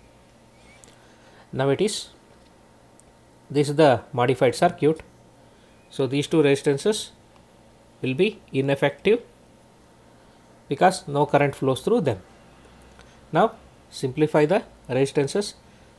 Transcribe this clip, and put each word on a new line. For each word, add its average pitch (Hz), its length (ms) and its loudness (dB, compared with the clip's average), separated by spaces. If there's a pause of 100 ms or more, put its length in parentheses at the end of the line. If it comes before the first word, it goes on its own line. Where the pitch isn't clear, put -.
(1500)
Now 131 180 0
it 135 100 0
is, 214 300 -4 (1400)
this 139 200 0
is 147 60 -4
the 139 260 4 (100)
modified 123 420 0
circuit. 160 480 0 (880)
So - 180 -4
these 139 200 -2
two 160 160 2
resistances 143 680 0 (920)
will 131 120 -4
be 202 260 0 (120)
ineffective 139 720 0 (1500)
because 175 400 0
no 143 160 0
current 143 300 0
flows 131 260 -2
through 220 220 0
them. 113 180 -2 (1120)
Now 202 200 2 (360)
simplify 151 560 0
the 190 200 0 (240)
resistances. 135 680 -2 (440)